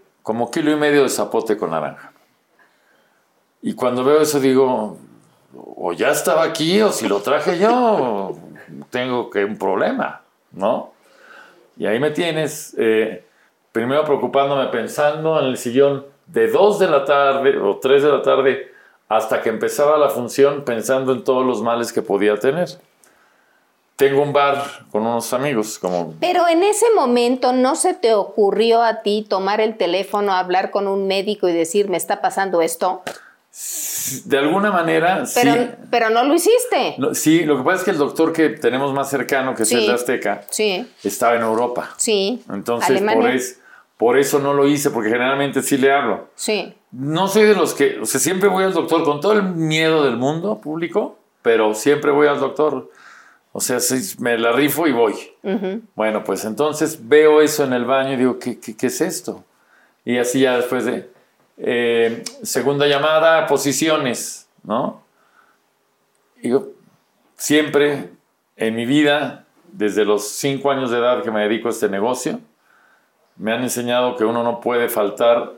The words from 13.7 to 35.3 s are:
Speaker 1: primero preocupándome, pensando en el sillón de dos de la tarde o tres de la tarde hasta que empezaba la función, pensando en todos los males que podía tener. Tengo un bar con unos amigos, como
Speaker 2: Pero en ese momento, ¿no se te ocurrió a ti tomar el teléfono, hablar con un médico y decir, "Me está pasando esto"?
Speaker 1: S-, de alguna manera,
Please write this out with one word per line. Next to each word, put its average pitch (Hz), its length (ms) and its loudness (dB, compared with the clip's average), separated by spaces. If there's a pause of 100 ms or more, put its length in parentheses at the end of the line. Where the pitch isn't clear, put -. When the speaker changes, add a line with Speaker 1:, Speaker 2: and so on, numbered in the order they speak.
Speaker 1:
primero 131 340 0
preocupándome, 139 600 0
pensando 151 720 -2
en 139 80 0
el 123 100 -4
sillón 135 480 2 (220)
de 113 200 2
dos 196 320 4
de 185 80 4
la 147 180 2
tarde 139 520 2
o 98 200 0
tres 139 260 4
de 147 60 4
la 135 120 2
tarde 135 500 0 (380)
hasta 110 320 0
que 117 80 -2
empezaba 117 480 2
la 143 120 4
función, 139 540 2
pensando 127 480 -2
en 120 120 -2
todos 127 220 2
los 117 180 0
males 117 280 -2
que 113 120 -2
podía 104 340 2
tener. 160 320 0 (1300)
Tengo 139 260 4
un 143 100 0
bar 143 320 2 (280)
con 107 100 -2
unos 117 320 -2
amigos, 127 460 -2
como 87 420 -4
Speaker 2:
Pero 349 260 2
en 339 160 4
ese 427 220 2 (100)
momento, 247 560 2
¿no 254 240 2
se 359 180 0
te 226 200 0
ocurrió 208 680 2
a 220 180 0
ti 214 260 -2
tomar 196 320 -2
el 220 180 0
teléfono, 196 560 -2
hablar 185 380 0
con 202 160 -2
un 196 200 -2
médico 196 420 -2
y 170 40 0
decir, 170 360 0
"Me 175 80 -2
está - 240 -4
pasando 190 400 0
esto"? 185 400 -2 (500)
Speaker 1:
S-, - 800 -10
de 135 80 2
alguna 185 340 0
manera, 165 520 0 (100)